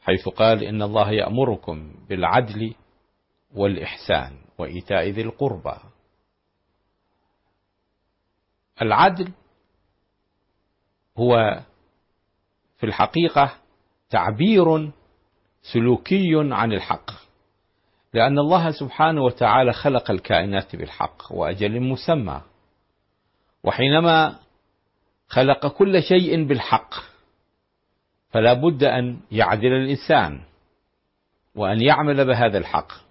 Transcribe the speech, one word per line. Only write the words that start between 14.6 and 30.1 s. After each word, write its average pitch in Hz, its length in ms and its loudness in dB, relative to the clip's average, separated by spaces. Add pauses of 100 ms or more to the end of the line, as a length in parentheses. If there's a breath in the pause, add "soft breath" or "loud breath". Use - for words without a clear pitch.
سلوكي 123 640 0
عن 117 360 0
الحق، - 380 -6 (1000)
لأن 127 260 2
الله 165 320 2
سبحانه 151 520 -2
وتعالى 123 500 2
خلق 127 380 -2
الكائنات 95 680 -2
بالحق - 540 -8
وأجل 98 500 -4
مسمى، 127 600 -4 (1200)
وحينما 156 760 2 (880)
خلق 135 380 2
كل 185 360 2
شيء 165 420 2
بالحق 123 500 -2 (1400)
فلا 113 220 4
بد 139 320 0
أن 123 360 -2 (100)
يعدل 107 420 2
الإنسان 131 680 0 (1120)